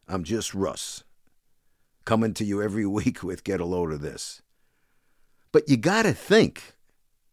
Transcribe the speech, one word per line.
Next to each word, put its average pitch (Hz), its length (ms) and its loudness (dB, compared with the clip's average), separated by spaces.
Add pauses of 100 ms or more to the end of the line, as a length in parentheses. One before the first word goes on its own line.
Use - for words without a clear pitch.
I'm 90 160 -4
just 98 320 -4
Russ, - 480 -4 (1000)
coming 113 300 2
to 110 100 -4
you 101 180 -2
every 104 240 -2
<laughs> 101 120 0
week - 260 -2
with, 90 180 -8
"Get 95 180 -2
a 87 40 -2
Load 87 280 -2
of 73 80 -6
This." - 400 -12 (1120)
But - 180 4
you 143 80 6
gotta 190 360 2
think. - 640 2 (580)